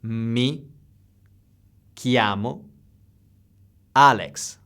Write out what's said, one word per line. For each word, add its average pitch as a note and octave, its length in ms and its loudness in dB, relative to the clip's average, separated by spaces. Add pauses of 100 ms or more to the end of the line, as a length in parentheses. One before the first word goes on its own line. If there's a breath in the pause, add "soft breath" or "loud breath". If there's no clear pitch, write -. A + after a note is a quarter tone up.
Mi A#2 680 -4 (1200)
chiamo A2+ 760 -2 (1200)
Alex. A#2 720 2